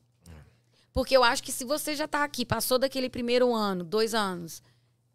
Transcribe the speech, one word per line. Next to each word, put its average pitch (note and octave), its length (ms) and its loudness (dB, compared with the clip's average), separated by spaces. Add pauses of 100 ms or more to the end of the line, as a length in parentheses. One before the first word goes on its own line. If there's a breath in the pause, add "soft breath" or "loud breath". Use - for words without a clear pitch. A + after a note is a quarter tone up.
(920 loud breath)
Porque C4 240 4
eu B3+ 60 8
acho A#3+ 200 4
que - 80 -10
se B3+ 140 -8
você D4+ 300 -4
já D4+ 120 -4
tá D4 160 -2
aqui, C#4+ 220 -4
passou A3+ 340 0
daquele C4 300 -2
primeiro B3 440 2
ano, G3 300 0
dois G#3+ 300 0
anos, F#3 480 -4 (540 soft breath)